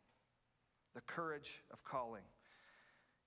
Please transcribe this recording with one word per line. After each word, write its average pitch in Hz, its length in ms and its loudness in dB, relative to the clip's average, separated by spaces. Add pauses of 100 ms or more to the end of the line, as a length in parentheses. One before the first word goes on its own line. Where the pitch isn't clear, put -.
(920)
The - 80 -4
courage 156 600 0 (100)
of - 120 -10
calling. 117 420 2 (1000)